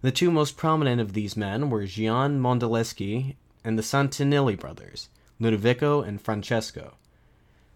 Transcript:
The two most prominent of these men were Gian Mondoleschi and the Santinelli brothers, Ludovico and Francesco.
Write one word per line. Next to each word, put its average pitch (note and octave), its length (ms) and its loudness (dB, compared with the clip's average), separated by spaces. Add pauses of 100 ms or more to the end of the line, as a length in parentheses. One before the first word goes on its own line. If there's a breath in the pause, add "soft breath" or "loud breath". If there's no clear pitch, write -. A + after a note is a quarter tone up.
The C3 100 2
two F3 180 2
most D3+ 260 2
prominent D3+ 460 2
of G2+ 120 -4
these G#2 220 -4
men A2 360 -2
were G#2 140 -2
Gian A2+ 540 0
Mondoleschi A#2+ 960 0 (280)
and A2+ 160 0
the G#2+ 40 -2
Santinelli C#3 760 2
brothers, - 500 -16 (300 soft breath)
Ludovico B2 640 2
and G2+ 200 -6
Francesco. - 760 -4 (800 soft breath)